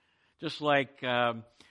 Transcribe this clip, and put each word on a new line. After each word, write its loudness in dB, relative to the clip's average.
Just -8
like, 0
um, 0